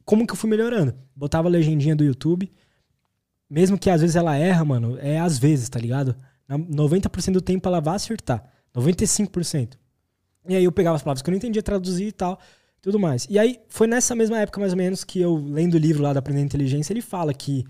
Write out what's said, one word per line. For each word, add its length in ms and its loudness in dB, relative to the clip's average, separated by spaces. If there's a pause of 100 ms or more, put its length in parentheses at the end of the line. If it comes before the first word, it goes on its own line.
como 220 2
que 80 -6
eu 40 -6
fui 120 -2
melhorando? 460 0 (200)
Botava 320 -2
a 40 2
legendinha 440 2
do 80 2
YouTube, 480 0 (960)
mesmo 300 2
que 140 2
às 100 4
vezes 140 2
ela 200 2
erra, 300 2
mano, 340 0
é 200 -2
às 180 0
vezes, 320 2
tá 100 -6
ligado? 360 -2 (320)
Na, 100 -6
noventa 500 0
por 140 -6
cento 140 0
do 60 2
tempo 260 -2
ela 120 2
vai 160 -2
acertar, 480 -6 (300)
noventa 300 0
e 40 2
cinco 240 0
por 140 -4
cento. 320 -4 (720)
E 80 -2
aí 80 4
eu 80 4
pegava 240 2
as 80 -4
palavras 180 -4
que 80 -4
eu 20 0
não 60 0
entendia, 240 -2
traduzia 460 -4
e 40 -6
tal, 280 -6 (420)
tudo 160 -2
mais. 320 0
E 80 0
aí 300 2
foi 180 2
nessa 300 0
mesma 240 0
época, 200 -4
mais 120 0
ou 60 0
menos, 260 -2
que 160 -6
eu, 160 2
lendo 400 0
o 20 6
livro 240 4
lá 120 0
da 60 0
Aprender 220 -2
Inteligência, 520 -2
ele 80 -4
fala 320 -4
que 360 -4